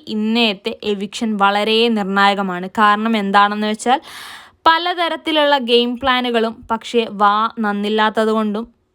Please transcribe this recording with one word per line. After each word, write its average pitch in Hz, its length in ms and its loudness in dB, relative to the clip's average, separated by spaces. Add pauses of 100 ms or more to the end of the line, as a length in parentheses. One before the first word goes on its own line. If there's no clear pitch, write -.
(140)
ഇന്നത്തെ 220 580 -2 (200)
എവിക്ഷൻ 208 380 -6 (140)
വളരെ 208 340 2 (200)
നിർണായകമാണ്. 196 680 0 (120)
കാരണം 214 420 2
എന്താണെന്ന് 202 500 2
വെച്ചാൽ 240 300 0 (680)
പലതരത്തിലുള്ള 330 920 0 (140)
ഗെയിം 240 300 2
പ്ലാനുകളും, 247 520 0 (200)
പക്ഷേ 226 300 -2 (200)
വാ 202 100 4 (320)
നന്നില്ലാത്തത് 214 720 0
കൊണ്ടും 220 300 -4 (280)